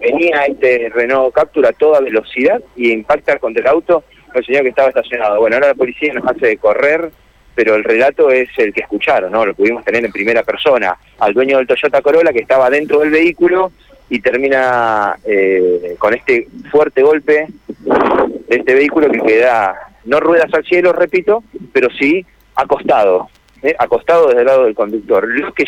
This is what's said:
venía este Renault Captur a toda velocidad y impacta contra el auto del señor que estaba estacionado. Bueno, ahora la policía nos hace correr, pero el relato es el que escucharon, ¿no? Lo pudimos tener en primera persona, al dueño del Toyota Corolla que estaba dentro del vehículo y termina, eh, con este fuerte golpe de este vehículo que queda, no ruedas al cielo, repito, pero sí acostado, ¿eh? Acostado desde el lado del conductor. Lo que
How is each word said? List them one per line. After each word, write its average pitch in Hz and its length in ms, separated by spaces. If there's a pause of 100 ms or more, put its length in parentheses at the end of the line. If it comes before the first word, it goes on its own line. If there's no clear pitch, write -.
venía 147 420
este 127 480
Renault 127 400
Captur 151 320
a 117 60
toda 151 280
velocidad 127 640 (140)
y 120 160
impacta 143 480
contra 113 220
el - 80
auto 160 340 (320)
del 123 100
señor 139 180
que 127 60
estaba 127 200
estacionado. 113 500
Bueno, 113 160
ahora 139 140
la 135 60
policía 131 380
nos 123 140
hace 117 300
correr, 143 520 (460)
pero 110 200
el 107 100
relato 135 440
es 127 280
el 107 160
que 113 80
escucharon, 104 500
¿no? 110 140
Lo 98 100
pudimos 113 300
tener 113 180
en 107 80
primera 110 320
persona, 104 540 (220)
al 104 140
dueño 135 260
del 127 80
Toyota 139 340
Corolla 160 320
que 120 80
estaba 131 280
dentro 147 300
del 151 120
vehículo 175 600 (360)
y 226 120
termina, 123 960 (100)
eh, 90 720
con 107 160
este - 340 (220)
fuerte 151 320
golpe 151 460 (200)
de - 880
este 131 200
vehículo 147 340
que - 120
queda, 110 520 (300)
no 139 160
ruedas 160 340
al 156 120
cielo, 175 280
repito, 185 500 (300)
pero 127 140 (100)
sí 160 260 (320)
acostado, 123 760 (340)
¿eh? 151 160
Acostado 147 480
desde 120 140
el 123 60
lado 135 180
del 110 100
conductor. 104 520
Lo - 260
que 143 140